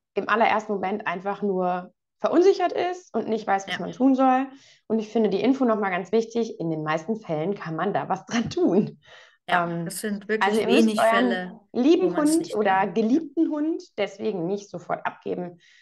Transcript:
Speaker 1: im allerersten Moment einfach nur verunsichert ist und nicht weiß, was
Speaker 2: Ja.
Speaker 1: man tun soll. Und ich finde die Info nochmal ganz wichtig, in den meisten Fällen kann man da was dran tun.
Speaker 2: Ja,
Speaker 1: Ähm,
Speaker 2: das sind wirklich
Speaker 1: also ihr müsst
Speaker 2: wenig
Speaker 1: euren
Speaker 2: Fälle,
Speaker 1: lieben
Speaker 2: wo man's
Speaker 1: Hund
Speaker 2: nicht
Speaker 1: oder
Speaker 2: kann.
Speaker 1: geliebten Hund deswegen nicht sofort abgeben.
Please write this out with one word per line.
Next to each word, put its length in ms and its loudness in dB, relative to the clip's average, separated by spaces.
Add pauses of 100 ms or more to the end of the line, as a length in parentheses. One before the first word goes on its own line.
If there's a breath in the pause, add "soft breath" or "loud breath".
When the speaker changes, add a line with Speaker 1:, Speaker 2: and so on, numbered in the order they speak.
(160)
Speaker 1:
im 140 -4
allerersten 440 2
Moment 340 -4
einfach 340 -6
nur 520 -2 (260)
verunsichert 520 4
ist 440 -4
und 120 -2
nicht 200 -4
weiß, 200 0
was 80 -6
Speaker 2:
Ja. 60 -10
Speaker 1:
man 100 -8
tun 240 4
soll. 320 4 (400 loud breath)
Und 120 0
ich 100 -6
finde 200 2
die 120 0
Info 240 2
nochmal 260 0
ganz 200 -4
wichtig, 480 -2
in 100 -2
den 140 -4
meisten 360 -2
Fällen 360 -4
kann 200 -10
man 180 -2
da 160 -2
was 160 -4
dran 240 -4
tun. 500 0 (500 loud breath)
Speaker 2:
Ja, 180 2
Speaker 1:
Ähm, 180 -4
Speaker 2:
das 140 -10
sind 300 -8
wirklich 180 2
Speaker 1:
also 140 2
ihr 60 -2
müsst 100 6 (100)
Speaker 2:
wenig 120 0
Speaker 1:
euren 120 4
Speaker 2:
Fälle, 480 0 (140)
Speaker 1:
lieben 400 4
Speaker 2:
wo 40 -2
man's 140 2
Speaker 1:
Hund 120 2
Speaker 2:
nicht 120 -8
Speaker 1:
oder 240 2
Speaker 2:
kann. 140 0
Speaker 1:
geliebten 560 0
Hund 340 -2 (140)
deswegen 480 -4
nicht 240 -4
sofort 360 -8
abgeben. 540 -8 (220 soft breath)